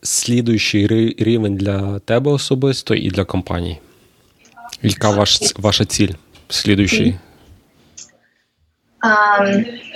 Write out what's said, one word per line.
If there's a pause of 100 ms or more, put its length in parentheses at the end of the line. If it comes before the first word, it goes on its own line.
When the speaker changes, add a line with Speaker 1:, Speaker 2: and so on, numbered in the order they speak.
Speaker 1:
слідуючий
ри-,
рівень
для
тебе
особисто
і
для
компанії? (1000)
Яка
ваш
ц-,
ваша
ціль (400)
слідуючий? (1800)
Speaker 2:
Ам, (300)